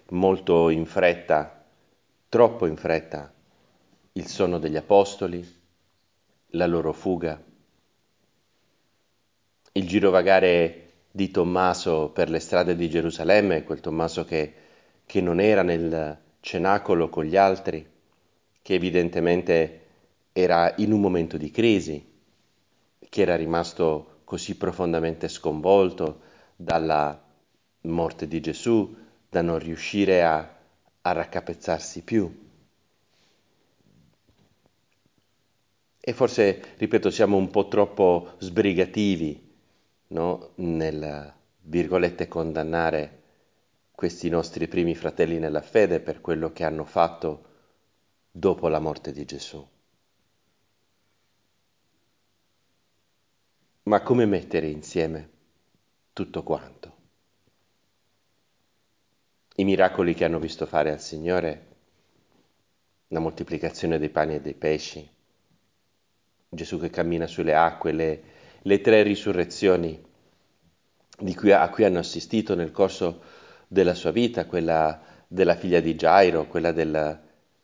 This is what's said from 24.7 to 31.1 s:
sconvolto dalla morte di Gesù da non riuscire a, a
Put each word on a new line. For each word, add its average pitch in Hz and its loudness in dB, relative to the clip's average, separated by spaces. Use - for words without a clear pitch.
sconvolto 85 0
dalla 80 -2
morte 82 -4
di 78 -6
Gesù 95 -2
da 87 -2
non 82 -2
riuscire 90 0
a, 80 4
a 90 -2